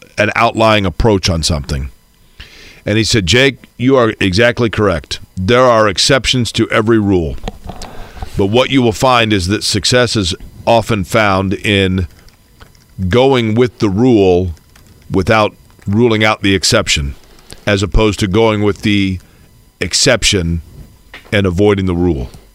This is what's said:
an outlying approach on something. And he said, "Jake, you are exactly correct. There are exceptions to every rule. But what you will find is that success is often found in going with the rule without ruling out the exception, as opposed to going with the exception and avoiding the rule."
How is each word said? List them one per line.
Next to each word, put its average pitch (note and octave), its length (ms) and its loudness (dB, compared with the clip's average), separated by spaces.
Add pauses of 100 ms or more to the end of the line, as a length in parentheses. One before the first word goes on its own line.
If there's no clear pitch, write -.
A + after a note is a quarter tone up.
(180)
an G#2+ 160 0
outlying A2 500 2
approach F#2+ 440 0
on E2 160 -2
something. C#2+ 480 -4 (920)
And G#2 140 0
he A2+ 60 2
said, G#2 220 0
"Jake, B2 320 2 (180)
you C3 200 2
are A2+ 220 2
exactly A2+ 500 2
correct. F#2+ 520 -2 (160)
There A#2 260 2
are A2+ 260 4
exceptions A#2+ 640 -2
to A2+ 180 -2
every A2+ 280 2
rule. F#2 380 0 (1000)
But G2+ 100 0
what A#2 240 0
you C3+ 120 2
will A#2+ 80 2
find A#2 420 2
is F#2+ 140 0
that G2 160 -2
success A#2+ 540 0
is F#2+ 180 -2 (320)
often A2 380 0
found G2 500 0
in F#2+ 540 -2 (1000)
going A#2+ 460 2
with A#2+ 240 -2
the A2 100 0
rule F#2+ 680 2 (540)
without G2+ 460 0 (320)
ruling A2 380 2
out G#2+ 180 0
the G2 140 2
exception, E2 580 -2 (500)
as G2+ 160 0
opposed G#2+ 380 0
to A2 80 -2
going G#2+ 380 2
with G2+ 180 -2
the G2 380 0 (580)
exception F2+ 840 0 (680)
and G2+ 160 0
avoiding F#2+ 400 2
the F2+ 80 -2
rule." E2+ 340 -2 (260)